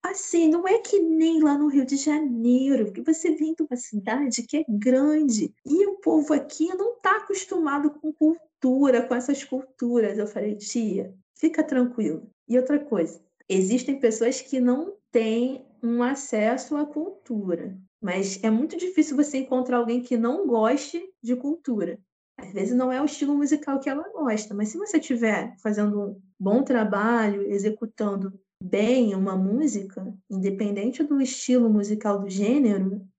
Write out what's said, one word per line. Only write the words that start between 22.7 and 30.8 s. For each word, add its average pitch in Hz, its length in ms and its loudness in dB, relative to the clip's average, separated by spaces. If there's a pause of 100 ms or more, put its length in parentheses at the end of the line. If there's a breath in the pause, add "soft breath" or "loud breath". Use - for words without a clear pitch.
não 254 160 2
é 254 100 -2
o 294 40 0
estilo 294 300 0
musical 285 440 0
que 285 100 -4
ela 294 200 -6
gosta, 214 460 -4
mas 214 160 -2
se 330 80 -10
você 403 200 0
tiver 220 640 -2
fazendo 208 380 0
um 196 200 -8 (200)
bom 208 220 2
trabalho, 208 800 0
executando 202 880 -4 (300)
bem 214 520 2
uma 190 220 0
música, 196 760 -2 (180)
independente 202 760 -2